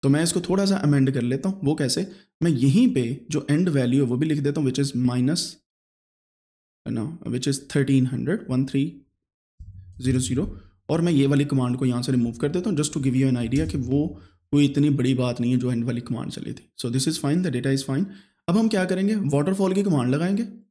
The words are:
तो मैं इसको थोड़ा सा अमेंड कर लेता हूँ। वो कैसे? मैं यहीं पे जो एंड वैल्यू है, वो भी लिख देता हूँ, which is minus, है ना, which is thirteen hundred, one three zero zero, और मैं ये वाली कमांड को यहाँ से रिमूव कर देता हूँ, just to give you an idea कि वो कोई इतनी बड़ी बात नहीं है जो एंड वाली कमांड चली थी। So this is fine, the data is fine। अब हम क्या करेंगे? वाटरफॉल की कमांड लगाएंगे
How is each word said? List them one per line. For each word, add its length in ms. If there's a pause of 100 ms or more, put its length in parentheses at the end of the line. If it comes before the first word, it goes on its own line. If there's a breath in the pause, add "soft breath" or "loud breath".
तो 60
मैं 140
इसको 180
थोड़ा 240
सा 120
अमेंड 340
कर 100
लेता 280
हूँ। 140
वो 120
कैसे? 360 (320 loud breath)
मैं 80
यहीं 420
पे 380
जो 180
एंड 200
वैल्यू 340
है, 60
वो 80
भी 80
लिख 140
देता 220
हूँ, 80
which 180
is 180
minus, 340 (1500)
है 60
ना, 260
which 280
is 100 (100)
thirteen 460
hundred, 340
one 220
three 180 (1200)
zero 240
zero, 160 (420 loud breath)
और 120
मैं 100
ये 160
वाली 180
कमांड 320
को 80
यहाँ 160
से 100
रिमूव 260
कर 120
देता 200
हूँ, 80
just 160
to 80
give 140
you 160
an 180
idea 220
कि 60
वो 440 (300 loud breath)
कोई 140
इतनी 240
बड़ी 240
बात 280
नहीं 100
है 60
जो 140
एंड 120
वाली 180
कमांड 300
चली 220
थी। 160 (100)
So 100
this 180
is 120
fine, 240
the 80
data 260
is 120
fine। 160 (440 loud breath)
अब 80
हम 120
क्या 160
करेंगे? 300
वाटरफॉल 580
की 100
कमांड 320
लगाएंगे 320 (240)